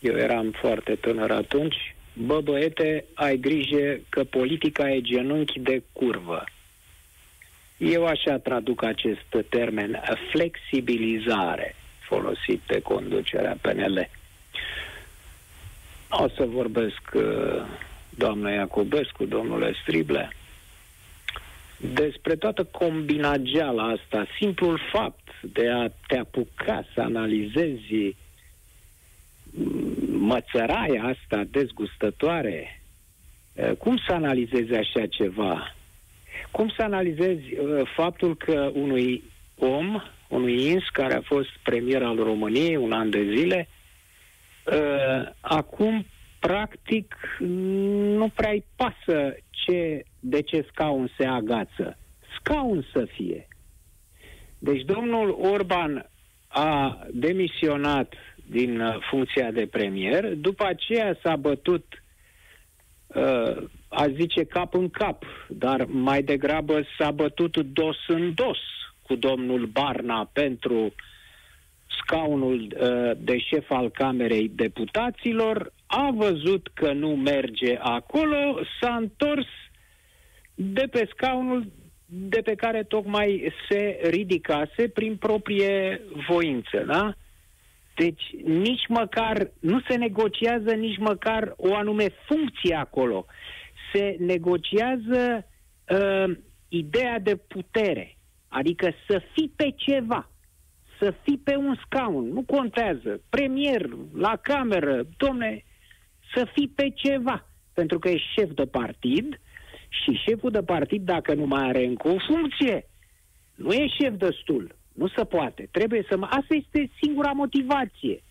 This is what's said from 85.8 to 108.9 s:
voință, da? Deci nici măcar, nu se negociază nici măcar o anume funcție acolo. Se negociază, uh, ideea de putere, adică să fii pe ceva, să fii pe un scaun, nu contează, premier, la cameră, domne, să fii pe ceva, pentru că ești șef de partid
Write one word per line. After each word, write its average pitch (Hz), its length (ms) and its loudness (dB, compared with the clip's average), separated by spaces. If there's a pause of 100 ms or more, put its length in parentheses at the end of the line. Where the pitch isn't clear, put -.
voință, 147 580 0
da? 202 280 0 (800)
Deci 165 280 2 (220)
nici 196 440 2
măcar, 220 640 0 (100)
nu 190 280 2
se 254 60 2
negociază 226 800 2
nici 220 260 -2
măcar 220 580 0
o 190 180 4
anume 208 340 2 (180)
funcție 285 480 0
acolo. 127 520 0 (640)
Se 202 260 2
negociază, 214 1300 0 (420)
uh, 190 480 2 (320)
ideea 226 500 0
de 202 180 2
putere, 185 800 -2 (320)
adică 165 440 0 (140)
să 196 160 2 (100)
fii 320 240 0
pe 285 200 0
ceva, 233 540 -2 (680)
să 202 240 2
fii 277 220 2
pe 277 120 2
un 277 300 0
scaun, 175 460 -2
nu 233 100 -4
contează, 214 840 0
premier, 269 600 0 (260)
la 196 280 2
cameră, 185 640 0 (100)
domne, 233 480 -2 (720)
să 247 200 2
fii 285 200 0
pe 277 200 0
ceva, 262 520 0 (260)
pentru 170 260 2
că 170 100 0
ești 170 300 0
șef 196 160 2
de 139 120 0
partid 127 760 -2 (480)